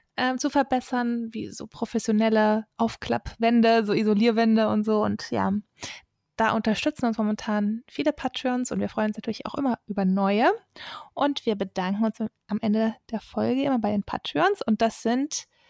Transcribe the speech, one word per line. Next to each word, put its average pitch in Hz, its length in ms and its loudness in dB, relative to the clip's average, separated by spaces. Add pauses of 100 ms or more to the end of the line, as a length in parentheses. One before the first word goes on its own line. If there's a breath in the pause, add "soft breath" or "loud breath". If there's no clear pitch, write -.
(200)
ähm, 254 200 0
zu 294 100 -2
verbessern, 247 840 -2
wie 220 180 -8
so - 180 -12
professionelle 220 1000 2 (120)
Aufklappwände, 226 1080 2
so 208 80 0
Isolierwände 220 760 4
und 214 160 0
so 214 200 2
und 208 280 -4
ja, 196 200 0 (840 loud breath)
da 220 180 2
unterstützen 226 520 -2
uns 226 120 -2
momentan 214 680 -2
viele 294 260 -2
Patreons - 580 -4
und 190 80 -2
wir 202 100 -2
freuen 214 200 -2
uns 214 80 -6
natürlich - 280 -8
auch - 100 -8
immer 269 320 0
über 196 180 -2
neue. 196 460 4 (640 loud breath)
Und 285 320 -2
wir 220 100 0
bedanken 196 480 -2
uns 220 140 -2 (300)
am 208 140 -4
Ende 220 340 0 (160)
der 214 100 -4
Folge 240 420 -2
immer 269 160 0
bei 214 120 0
den 208 120 -2
Patreons - 640 -2
und 214 160 0
das 226 220 0
sind 254 420 -2 (240 soft breath)